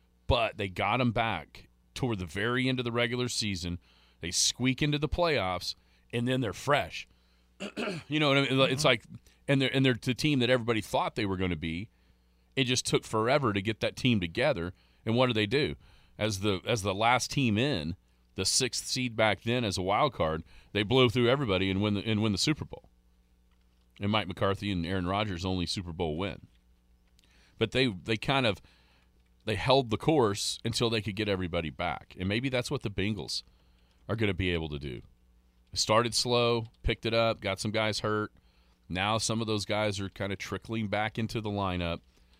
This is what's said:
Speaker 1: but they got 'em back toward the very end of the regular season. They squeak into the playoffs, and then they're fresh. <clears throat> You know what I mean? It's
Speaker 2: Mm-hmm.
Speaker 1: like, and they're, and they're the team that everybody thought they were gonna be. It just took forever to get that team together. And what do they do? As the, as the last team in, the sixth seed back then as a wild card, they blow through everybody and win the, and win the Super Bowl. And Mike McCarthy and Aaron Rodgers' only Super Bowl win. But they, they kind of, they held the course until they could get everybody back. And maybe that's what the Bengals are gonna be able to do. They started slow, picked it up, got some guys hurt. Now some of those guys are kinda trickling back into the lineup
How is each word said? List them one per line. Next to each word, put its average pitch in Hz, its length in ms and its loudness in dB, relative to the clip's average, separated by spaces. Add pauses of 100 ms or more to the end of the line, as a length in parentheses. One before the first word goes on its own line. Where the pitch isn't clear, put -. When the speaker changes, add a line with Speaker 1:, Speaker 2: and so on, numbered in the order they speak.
(280)
Speaker 1:
but 110 300 2
they 101 100 -2
got 101 320 0
'em 123 140 2
back 101 560 -4 (260)
toward 117 240 -2
the 90 60 -6
very 120 440 -2
end 131 100 -2
of 123 60 -6
the 120 60 -4
regular 120 380 -2
season. 90 500 -4 (400)
They 87 120 -6
squeak - 500 0
into 147 180 2
the 147 100 -2
playoffs, 110 680 -2 (360)
and 120 160 0
then 131 140 2
they're 104 120 -2
fresh. - 540 -2 (520)
<clears throat> - 180 -10 (300)
You 151 120 0
know 151 80 2
what 139 100 4
I 139 40 6
mean? 135 180 2 (100)
It's 135 140 0
Speaker 2:
Mm-hmm. 156 40 4
Speaker 1:
like, 123 160 2 (440)
and 139 140 4
they're, 127 120 2
and 135 120 4
they're 127 140 4
the 131 140 -2
team 147 260 0
that 120 100 4
everybody 117 320 2
thought 165 340 -2
they 110 100 -2
were 95 120 -2
gonna 90 180 0
be. 82 340 -6 (680)
It 135 100 2
just 123 200 0
took - 200 0
forever 117 480 2
to 101 80 0
get 107 180 -4
that 113 160 -2
team 120 240 2
together. 90 540 0 (320)
And 113 100 0
what 127 120 4
do 123 60 0
they 107 140 2
do? 104 280 0 (440)
As 104 220 -2
the, 98 260 2
as 110 160 0
the 98 100 -2
last 117 380 2
team 117 260 2
in, 101 380 -2 (400)
the 92 100 -4
sixth - 400 0
seed 127 300 -4
back 110 280 2
then 120 200 0
as 98 140 -2
a 95 40 -2
wild 107 320 0
card, 80 300 0 (300)
they 104 100 2
blow 127 260 6
through 120 200 4
everybody 98 420 2
and 95 100 2
win 104 140 2
the, 98 100 -2
and 107 160 2
win 110 120 2
the 92 40 0
Super - 280 0
Bowl. - 240 -16 (1120)
And 101 120 0
Mike 104 160 0
McCarthy 98 440 0
and 87 140 0
Aaron 90 220 -2
Rodgers' 98 380 -2
only 92 200 0
Super 87 280 -6
Bowl 80 240 -2
win. 98 240 -6 (1160)
But 113 140 0
they, 131 160 4
they 107 300 -4
kind 135 280 0
of, 104 160 0 (840)
they 107 100 -2
held 131 340 2
the 107 80 2
course 117 680 2
until 117 280 0
they 113 100 0
could 104 140 -6
get 104 140 -2
everybody 85 420 -2
back. 80 480 -6
And 92 100 -2
maybe 120 200 0
that's 123 200 -2
what - 140 -4
the 113 80 -6
Bengals 95 500 -4 (680)
are 101 60 -2
gonna 104 200 2
be 90 160 2
able 80 180 -2
to 73 100 -6
do. 65 220 -8 (680)
They - 60 -6
started 113 360 4
slow, 120 540 2 (160)
picked - 220 0
it 113 80 0
up, 113 280 2
got 95 180 -2
some 110 120 -4
guys 107 280 0
hurt. 107 320 -2 (560)
Now 104 300 0
some 113 240 -2
of 110 60 -2
those 107 180 -2
guys 104 340 -2
are 98 100 -6
kinda 98 260 -6
trickling 110 540 -6
back 104 280 -2
into 110 240 -4
the 107 80 -6
lineup 90 520 -2 (380)